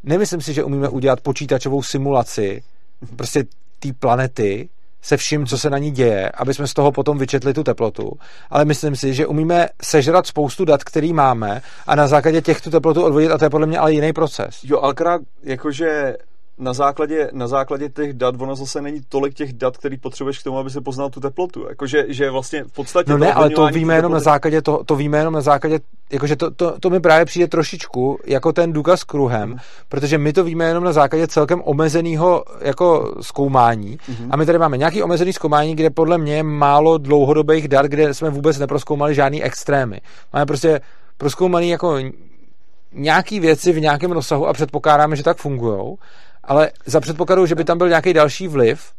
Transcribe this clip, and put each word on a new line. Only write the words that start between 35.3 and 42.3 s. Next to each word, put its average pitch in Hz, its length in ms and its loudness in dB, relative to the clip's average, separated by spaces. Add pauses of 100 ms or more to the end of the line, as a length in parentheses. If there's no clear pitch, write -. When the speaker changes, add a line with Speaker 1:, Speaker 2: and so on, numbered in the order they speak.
Speaker 1:
zkoumání, 151 420 0
kde 160 140 4
podle 165 280 2
mě 151 180 -2
je 156 80 0
málo 147 540 4
dlouhodobých 147 720 4
dat, 139 180 4
kde 143 280 2
jsme 160 160 -4
vůbec 143 300 0
neprozkoumali 143 560 -2
žádný 143 280 2
extrémy. 127 580 -2 (320)
Máme 143 120 2
prostě 156 360 2 (360)
prozkoumaný 175 520 0
jako 170 280 0 (960)